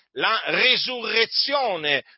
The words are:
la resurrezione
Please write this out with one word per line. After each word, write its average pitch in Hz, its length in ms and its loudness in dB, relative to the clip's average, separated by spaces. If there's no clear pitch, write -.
la 190 320 0
resurrezione 220 1600 0